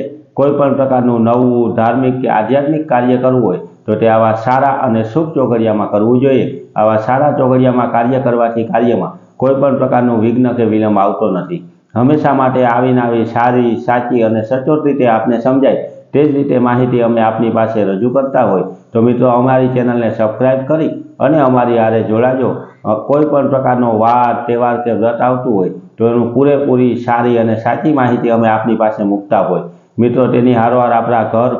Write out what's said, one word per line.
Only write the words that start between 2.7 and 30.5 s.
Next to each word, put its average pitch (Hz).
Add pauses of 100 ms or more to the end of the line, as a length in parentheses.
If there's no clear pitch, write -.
કાર્ય 123
કરવું 127
હોય 90 (280)
તો 107
તે 113
આવા 110
સારા 131
અને 113
શુભ 160
ચોઘડિયામાં 113
કરવું 110
જોઈએ. 131 (320)
આવા 110
સારા 135
ચોઘડિયામાં 127
કાર્ય 120
કરવાથી 117
કાર્યમાં 113 (240)
કોઈ 131
પણ 135
પ્રકારનું 123
વિઘ્ન 117
કે 117
વિલંબ 107
આવતો 101
નથી. 87 (320)
હંમેશા 143
માટે 127
આવીને 123
આવી 117
સારી, 120
સાચી 123
અને 110
સચોટ 143
રીતે 135
આપને 117
સમજાય 131 (300)
તે 143
જ 139
રીતે 139
માહિતી 123
અમે 113
આપની 113
પાસે 107
રજૂ 98
કરતા 131
હોય. 95 (280)
તો 113
મિત્રો, 123
અમારી 127
ચેનલને 120
સબસ્ક્રાઇબ 113
કરી 156 (300)
અને 147
અમારી 123
હારે 110
જોડાજો. 117 (340)
અ, 104
કોઈ 147
પણ 139
પ્રકારનો 123
વાર, 120 (120)
તહેવાર 120
કે 117
વ્રત 113
આવતું 127
હોય 90 (280)
તો 113
એનું 117
પૂરેપૂરી 131
સારી 120
અને 113
સાચી 123
માહિતી 120
અમે 113
આપની 110
પાસે 110
મૂકતા 101
હોય. 85 (360)
મિત્રો, 123
તેની 123